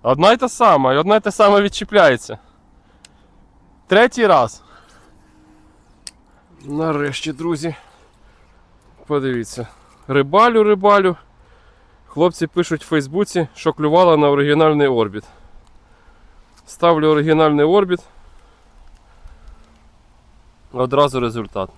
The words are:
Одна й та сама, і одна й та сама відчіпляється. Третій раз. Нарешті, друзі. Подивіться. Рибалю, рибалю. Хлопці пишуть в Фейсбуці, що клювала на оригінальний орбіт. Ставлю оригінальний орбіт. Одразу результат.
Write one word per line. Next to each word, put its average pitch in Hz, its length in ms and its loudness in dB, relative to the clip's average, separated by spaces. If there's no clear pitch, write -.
Одна 147 260 2
й 240 60 2
та 247 120 -4
сама, 143 440 2
і 139 40 2
одна 180 180 0
й 220 40 0
та 208 120 -4
сама 202 300 4
відчіпляється. 185 760 0
Третій 226 400 2
раз. 135 340 0
Нарешті, 147 680 -6
друзі. 156 420 -6
Подивіться. 127 600 -6
Рибалю, 196 560 2
рибалю. 202 520 2
Хлопці 165 400 -2
пишуть 170 360 -6
в - 40 -20
Фейсбуці, 160 680 -4
що 156 180 -4
клювала 160 440 2
на 147 120 2
оригінальний 147 580 2
орбіт. 107 360 -4
Ставлю 165 420 0
оригінальний 151 580 2
орбіт. 180 340 0
Одразу 131 480 -2
результат. 110 580 -6